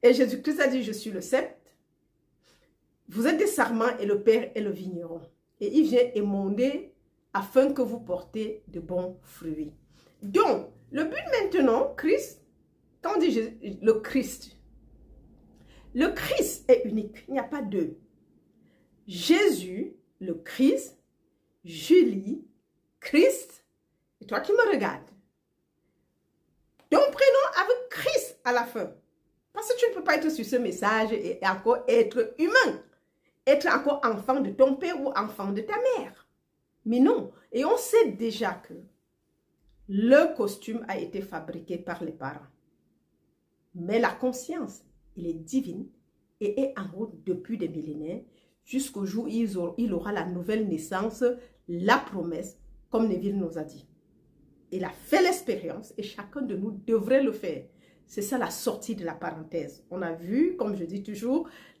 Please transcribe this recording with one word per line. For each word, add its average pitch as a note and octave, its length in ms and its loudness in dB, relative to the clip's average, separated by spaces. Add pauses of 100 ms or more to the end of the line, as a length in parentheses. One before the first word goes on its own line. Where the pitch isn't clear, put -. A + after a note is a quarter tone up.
Et B3 120 10
Jésus-Christ C4 460 0
a C#4 80 4
dit, B3+ 160 0
je G#3+ 80 -6
suis G#3+ 180 -8
le F#3+ 100 -6
cep, - 380 -2 (1500)
vous A3+ 180 -2
êtes D#4+ 120 2
des G4+ 80 4
sarments A#3 520 0
et G3+ 80 -4
le G3+ 160 0
Père A3+ 320 4
est G#3+ 60 -4
le G#3 100 -4
vigneron. E3+ 520 -10 (380)
Et - 180 2
il D#4 60 6
vient B3 300 4
émonder G#3 800 -2 (380)
afin C4 400 4
que C#4 100 0
vous A3+ 180 -4
portez G#3+ 680 -8
de F3 100 -12
bons F3+ 440 -6
fruits. D#3 500 -10 (500)
Donc, A3 480 2 (200)
le D4+ 140 -2
but C#5+ 200 -6 (160)
maintenant, D#4+ 560 2
Christ, - 460 -2 (600)
quand G4+ 140 -2
on E4 40 2
dit E4 100 4
Jésus, A3 520 -4
le A3 180 4
Christ, - 560 -6 (1400)
le C#4 140 4
Christ - 600 -2
est B3 160 8
unique, G#3+ 440 -6
il C4+ 60 -8
n'y C4+ 40 2
a C4+ 60 -2
pas C#4+ 180 -8
deux. G3 340 -4 (1080)
Jésus, G#3 880 0 (240)
le F3+ 160 -8
Christ, - 640 0 (680)
Julie, G#3 800 2 (540)
Christ, - 680 2 (560)
et G3 60 -20
toi G#3 140 -4
qui - 120 -2
me A4+ 200 4
regardes. - 380 -2 (1800)
Donc, - 220 8
prenons C5+ 520 4
avec B4 260 0
Christ - 520 -2
à B3 100 0
la A#3+ 120 2
fin. A3 280 -8 (600)
Parce A4 200 -4
que B4 60 0
tu A#4+ 120 4
ne G4 40 -6
peux F4 80 -8
pas D#4 140 4
être D#4+ 140 0
sur A3+ 140 -6
ce B3+ 120 -2
message A3 560 0
et, F3+ 280 -4
et G3 60 -2
encore G3 400 0
être A#3 520 2
humain. F#4+ 440 4 (640)
Être C#4+ 220 4
encore C#4+ 340 2
enfant B3 380 0
de G3 100 -2
ton C4+ 240 4
père E4+ 260 -4
ou C#4 100 -4
enfant G3+ 420 -4
de G#3 80 -4
ta G4+ 160 -6 (220)
mère. - 280 -12 (580)
Mais A3+ 140 0
non. F#4+ 320 4 (220)
Et B3+ 120 -2
on G4+ 120 2
sait G#4+ 340 4
déjà G3+ 440 -4
que - 200 -18 (1120)
le B3+ 480 6
costume A3 520 -4
a F#3+ 100 -4
été E3+ 220 -8
fabriqué E3 580 -10
par F3 240 -10
les D#3 100 -8
parents. C#3+ 360 -12 (1300)
Mais F#3+ 240 0
la A3 100 2
conscience, B3+ 720 -6 (340)
elle E3+ 100 -10
est E3 60 -6
divine F#3 540 -6 (540)
et G#3 200 -2
est C4+ 160 -2
en G3 160 -8
route G#3+ 320 -10
depuis G3+ 320 -6
des F3 120 -6
millénaires D#3 540 -10 (420)
jusqu'au B3 400 -6
jour G3+ 220 -6
où - 20 -6
ils A3 280 -2
auront, F3 220 -4
il A3+ 160 -2
aura F3 160 -4
la F3+ 140 -4
nouvelle F3+ 420 -2
naissance, F#3+ 560 -4 (460)
la F#3 300 2
promesse, E3+ 600 -8 (320)
comme A3+ 160 2
Neville G3+ 320 -2
nous E3+ 200 -4
a D#3 40 -8
dit. C#3+ 240 -16 (840)
Il F#3 120 -4
a E3+ 60 -8
fait - 320 2
l'expérience G#3+ 760 -2
et A3 60 -10
chacun G#3 400 -10
de G#3 140 -4
nous G#3 160 -6 (120)
devrait A3+ 380 4
le A#3+ 80 2
faire. D#3+ 340 -8 (420)
C'est - 160 -8
ça B3 160 -4
la G#3 120 -2
sortie - 460 -6
de F#3 80 -10
la D#3+ 100 -8
parenthèse. E3 760 -10
On F#3 120 -8
a E3+ 100 -6
vu, A3+ 440 0
comme G#3 200 -4
je F3 80 -6
dis G3 200 -8
toujours, A#3 440 -4 (320)